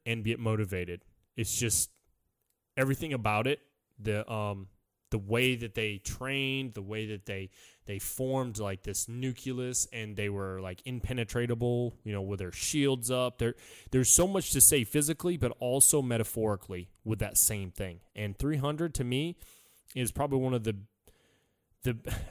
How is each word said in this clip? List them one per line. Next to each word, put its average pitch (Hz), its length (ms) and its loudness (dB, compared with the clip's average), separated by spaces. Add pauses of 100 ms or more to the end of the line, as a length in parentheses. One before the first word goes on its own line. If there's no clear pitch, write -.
and 117 180 -2
get 113 160 0
motivated. 95 640 -2 (320)
It's 113 200 -2
just 113 340 2 (880)
everything 135 360 2
about 110 340 2
it, 143 140 2 (400)
the, 107 320 -2
um, 101 360 -4 (420)
the 110 80 0
way 117 380 2
that 113 180 -8
they 107 240 -2
trained, 135 720 -4
the 104 100 -10
way 107 240 -6
that 107 200 -8
they, 95 240 -6 (340)
they 98 140 -8
formed, 131 600 -2
like, 98 240 -4
this - 260 -4
nucleus, 127 840 -4
and 107 240 -8
they 104 140 -2
were, 95 300 -4
like, 92 260 -8
impenetrable, 120 1160 -2
you 107 100 -6
know, 98 100 -2
with 98 160 -4
their 90 140 -6
shields 135 580 2
up. 127 280 0
There, 120 160 0 (360)
there's 131 180 6
so 175 180 8
much 196 260 0
to 139 100 2
say 135 220 8
physically, 160 520 2
but 123 240 0
also 135 400 4
metaphorically 110 880 -2 (160)
with 110 140 -2
that 101 180 -4
same 98 340 2
thing. 92 300 -8 (160)
And 104 220 -6
three 147 180 0
hundred 147 380 -2
to 131 100 -2
me 139 320 -2 (580)
is 127 180 0
probably 143 260 0
one 127 160 2
of 113 100 0
the, 107 120 0 (1080)
the, 123 160 -2 (320)